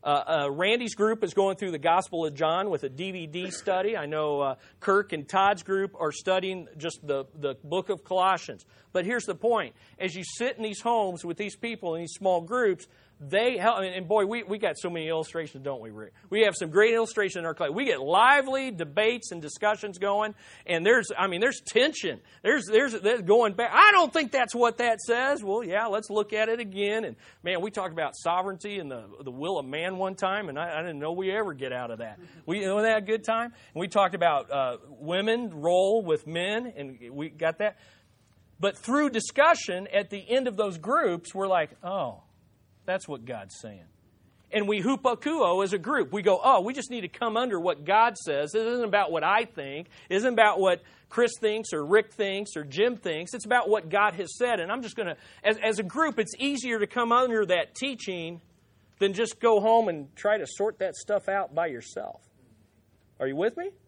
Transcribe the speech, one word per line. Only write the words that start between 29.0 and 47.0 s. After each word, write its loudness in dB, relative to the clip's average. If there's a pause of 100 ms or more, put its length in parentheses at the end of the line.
the -10
will -4
of -6
man -6
one -4
time, -4
and -8
I, -4
I -4
didn't -8
know -4
we -4
ever -2
get -6
out -6
of -10
that. -12 (260)
We, -4
wasn't 0
that 4
a -2
good -2
time? -2 (220)
And -6
we -4
talked 2
about, 2
uh, 0 (120)
women -2
role 4
with 0
men, -4
and -14
we -8
got -2
that. -2 (840)
But 0
through 0
discussion 2
at 0
the -10
end 2
of -4
those -2
groups, -2
we're -2
like, 2 (120)
Oh, -6 (680)
that's -4
what -12
God's -12
saying. -18 (680)
And 0
we 0
hupakuo 2
as 0
a 0
group. -2
We -4
go, 4
"Oh, 6
we -4
just -8
need -8